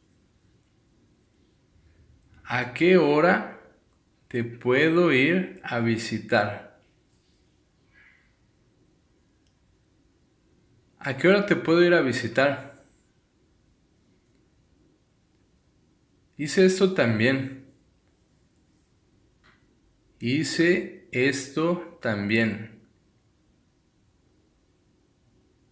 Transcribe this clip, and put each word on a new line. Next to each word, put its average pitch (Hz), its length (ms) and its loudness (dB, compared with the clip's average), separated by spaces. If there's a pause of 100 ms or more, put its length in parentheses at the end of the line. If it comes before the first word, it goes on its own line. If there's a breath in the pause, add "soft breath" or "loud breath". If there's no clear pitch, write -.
(2500)
¿A 120 280 -6
qué 185 240 4
hora 165 640 2 (720)
te 120 140 -6
puedo 151 680 0
ir 160 520 0
a 120 160 -4
visitar. 110 1000 -4 (4000 soft breath)
¿A 135 160 -8
qué - 100 0
hora 196 200 4
te 165 100 0
puedo 170 260 2
ir 175 120 4
a 165 60 4
visitar? 131 840 -2 (3500)
Hice 156 280 2
esto 185 300 2
también. 123 720 -2 (2500)
Hice 156 920 -2
esto 143 880 -4
también. 107 840 -4 (3000)